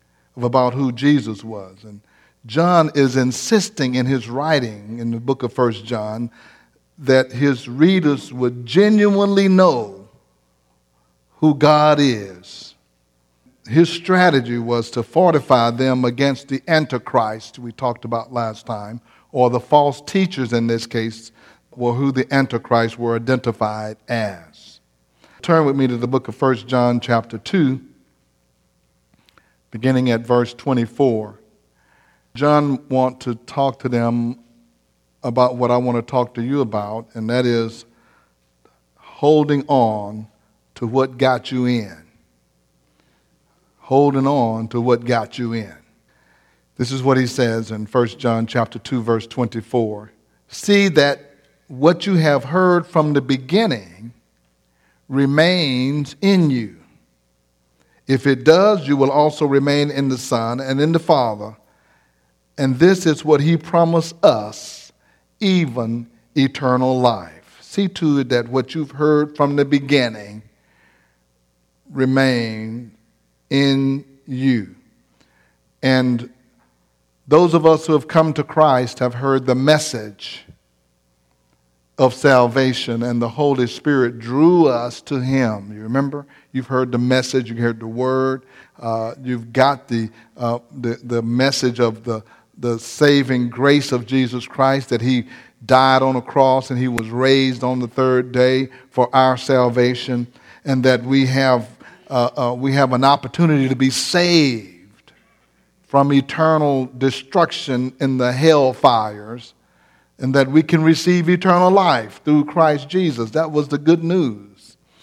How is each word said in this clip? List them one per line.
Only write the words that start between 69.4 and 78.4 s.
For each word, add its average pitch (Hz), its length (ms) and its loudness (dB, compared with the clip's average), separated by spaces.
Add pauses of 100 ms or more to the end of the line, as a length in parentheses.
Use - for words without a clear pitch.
the 143 100 0
beginning 123 800 -2 (1500)
remain 120 1000 -2 (580)
in 139 540 0 (240)
you. 127 480 -2 (1080)
And 127 480 0 (1000)
those 165 280 4
of 156 100 2
us 160 220 4
who 160 60 2
have 143 140 0
come 160 260 2
to 147 100 -4